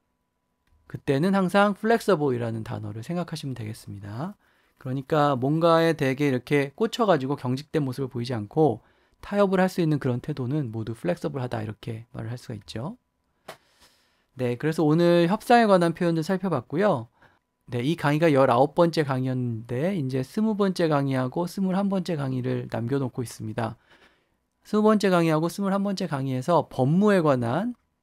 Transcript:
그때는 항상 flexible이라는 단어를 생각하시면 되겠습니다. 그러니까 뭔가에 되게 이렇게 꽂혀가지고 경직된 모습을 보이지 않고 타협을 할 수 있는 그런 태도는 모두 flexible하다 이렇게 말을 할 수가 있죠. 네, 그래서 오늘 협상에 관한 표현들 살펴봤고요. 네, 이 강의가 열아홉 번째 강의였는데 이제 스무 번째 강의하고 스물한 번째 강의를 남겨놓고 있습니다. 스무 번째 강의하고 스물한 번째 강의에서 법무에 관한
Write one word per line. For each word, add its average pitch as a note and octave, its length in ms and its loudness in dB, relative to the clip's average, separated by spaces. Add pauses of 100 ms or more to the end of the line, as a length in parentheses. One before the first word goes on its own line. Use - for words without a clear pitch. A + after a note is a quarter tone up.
(880)
그때는 D3 480 0
항상 G3 420 2
flexible이라는 C#3 880 0
단어를 G#2+ 380 -10
생각하시면 E3 520 -8
되겠습니다. A2 840 -10 (420)
그러니까 C#3 580 0
뭔가에 E3 560 4
되게 C#3+ 360 0
이렇게 C#3 480 0
꽂혀가지고 F3 600 0
경직된 C3+ 460 -4
모습을 C3 260 -4
보이지 A#2+ 240 -6
않고 A2+ 480 0 (400)
타협을 G3 400 2
할 F#3 80 4
수 F3+ 140 -2
있는 D3+ 160 2
그런 B2 220 -2
태도는 C3+ 520 -4
모두 A2 200 -6
flexible하다 C#3 680 -4
이렇게 A2+ 520 -10
말을 A#2 180 -10
할 B2 80 -8
수가 - 160 -14
있죠. A#2 420 -10 (1400)
네, B2 180 -2
그래서 D#3+ 280 -2
오늘 E3+ 440 4
협상에 A#3 360 4
관한 F3 300 4
표현들 E3 280 0
살펴봤고요. E3 880 -2 (600)
네, A#2+ 140 -4
이 D#3 140 0
강의가 D3+ 380 2
열아홉 C3+ 400 4
번째 E3+ 280 2
강의였는데 B2+ 920 -4
이제 C3 260 -4
스무 G#3+ 340 -2
번째 F#3+ 320 0
강의하고 C#3 580 0
스물한 F#3+ 420 -2
번째 F#3 280 -2
강의를 B2+ 540 -4
남겨놓고 B2+ 520 -4
있습니다. A2+ 540 -6 (840)
스무 G#3+ 200 0
번째 G#3+ 260 4
강의하고 E3 400 4
스물한 G3 340 -2
번째 G3 240 -4
강의에서 C3+ 640 0
법무에 F3+ 520 4
관한 C3+ 520 0 (280)